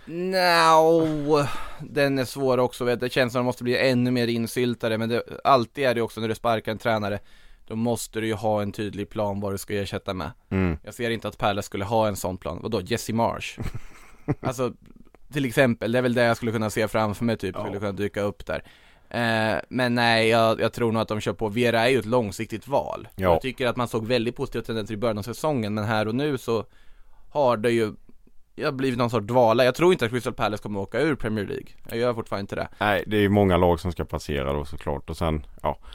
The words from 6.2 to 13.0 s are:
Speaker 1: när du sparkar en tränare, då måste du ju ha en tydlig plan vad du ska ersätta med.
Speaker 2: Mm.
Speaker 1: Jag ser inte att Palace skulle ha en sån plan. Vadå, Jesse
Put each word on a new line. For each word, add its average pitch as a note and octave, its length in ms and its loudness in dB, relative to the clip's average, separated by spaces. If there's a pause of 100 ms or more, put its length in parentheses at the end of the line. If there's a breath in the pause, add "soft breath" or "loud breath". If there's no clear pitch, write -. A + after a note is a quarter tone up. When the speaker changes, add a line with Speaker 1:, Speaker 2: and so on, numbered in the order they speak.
Speaker 1:
när A2+ 60 -2
du A2 80 -2
sparkar A2+ 360 -2
en G#2 60 -4
tränare, G#2 420 -2 (480 soft breath)
då A2+ 80 -8
måste A2+ 440 -2
du A2 80 -2
ju A2 60 0
ha G#2+ 280 0
en G2+ 100 -4
tydlig G2+ 380 -6
plan G2+ 300 -2
vad G2+ 140 -4
du G2+ 40 -6
ska - 160 -8
ersätta G2+ 400 -4
med. D2+ 180 -6 (180)
Speaker 2:
Mm. F#2 340 2
Speaker 1:
Jag - 100 -16
ser A#2 160 -4
inte G#2+ 180 -4
att G#2+ 100 -10
Palace G2+ 280 0
skulle G2 200 -6
ha A2 220 2
en G2 80 -2
sån F#2 220 -4
plan. E2 260 -8
Vadå, A2 180 -4
Jesse A2 320 -4